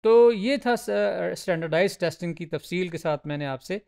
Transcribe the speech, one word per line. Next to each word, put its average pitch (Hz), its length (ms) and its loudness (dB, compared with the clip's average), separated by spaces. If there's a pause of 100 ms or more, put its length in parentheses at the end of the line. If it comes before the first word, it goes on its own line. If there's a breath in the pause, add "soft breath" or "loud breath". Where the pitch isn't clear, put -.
तो 233 280 8
ये 233 260 0
था 240 180 0
स-, - 100 -8 (540)
स्टैंडर्डाइज्ड 165 600 0
टेस्टिंग 170 340 -4
की 170 120 -10
तफसील 175 440 -6
के 165 80 -8
साथ 156 280 -2
मैंने 147 180 -6
आपसे 139 440 -8